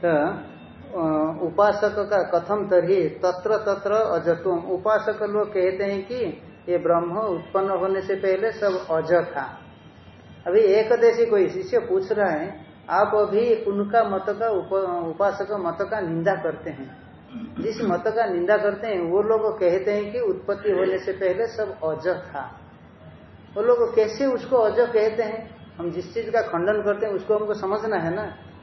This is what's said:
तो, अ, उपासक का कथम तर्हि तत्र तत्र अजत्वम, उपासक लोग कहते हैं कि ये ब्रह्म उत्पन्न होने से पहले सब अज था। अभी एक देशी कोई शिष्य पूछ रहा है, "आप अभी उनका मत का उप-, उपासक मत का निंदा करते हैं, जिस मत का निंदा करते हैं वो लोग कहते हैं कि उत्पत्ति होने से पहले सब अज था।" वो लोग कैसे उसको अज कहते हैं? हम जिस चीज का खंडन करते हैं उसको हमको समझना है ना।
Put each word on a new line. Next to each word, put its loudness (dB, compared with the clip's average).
तो, 2
अ, -4
उपासक 2
का 0
कथम -4
तर्हि 2
तत्र 0
तत्र -2
अजत्वम, 0
उपासक -2
लोग -2
कहते 0
हैं -4
कि -6
ये 2
ब्रह्म 0
उत्पन्न -2
होने 0
से -2
पहले 0
सब -2
अज 0
था। -2
अभी 4
एक 4
देशी 4
कोई 4
शिष्य -2
पूछ -2
रहा 2
है, -6
"आप 4
अभी 4
उनका 0
मत -2
का -2
उप-, -2
उपासक 0
मत -4
का -4
निंदा -2
करते -4
हैं, -14
जिस -4
मत 0
का 0
निंदा 2
करते 0
हैं -2
वो 2
लोग 2
कहते 2
हैं -2
कि -2
उत्पत्ति -2
होने 2
से -4
पहले 0
सब -6
अज -2
था।" -6
वो -2
लोग 4
कैसे 4
उसको 2
अज 4
कहते 2
हैं? -6
हम -4
जिस -8
चीज -6
का 2
खंडन 0
करते 0
हैं -4
उसको 0
हमको -2
समझना -2
है -2
ना। -4